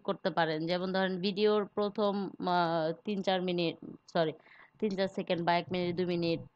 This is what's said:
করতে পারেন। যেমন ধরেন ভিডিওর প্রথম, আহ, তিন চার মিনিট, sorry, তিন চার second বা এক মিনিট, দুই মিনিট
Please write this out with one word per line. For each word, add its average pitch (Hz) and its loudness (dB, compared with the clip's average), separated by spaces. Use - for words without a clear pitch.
করতে 190 -2
পারেন। 160 0
যেমন 180 -2
ধরেন 190 0
ভিডিওর 208 2
প্রথম, 202 0
আহ, 170 2
তিন 202 -2
চার 185 2
মিনিট, 175 0
sorry, 160 2
তিন 208 0
চার 190 0
second 180 -2
বা 170 2
এক 175 2
মিনিট, 175 0
দুই 180 0
মিনিট 170 0